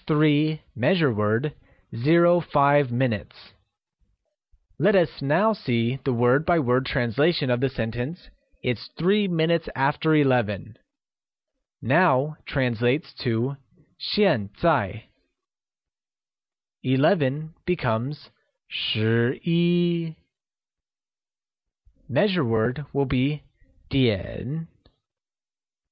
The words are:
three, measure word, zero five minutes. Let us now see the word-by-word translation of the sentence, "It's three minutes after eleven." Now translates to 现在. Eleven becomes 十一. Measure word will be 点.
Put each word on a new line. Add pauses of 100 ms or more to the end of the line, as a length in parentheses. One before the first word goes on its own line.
three, (140)
measure
word, (400)
zero
five
minutes. (1400)
Let
us
now
see
the
word-by-word
translation
of
the
sentence, (320)
"It's
three
minutes
after
eleven." (1040)
Now
translates (120)
to (400)
现 (120)
在. (1800)
Eleven (120)
becomes (400)
十
一. (1900)
Measure
word
will
be (460)
点. (1200)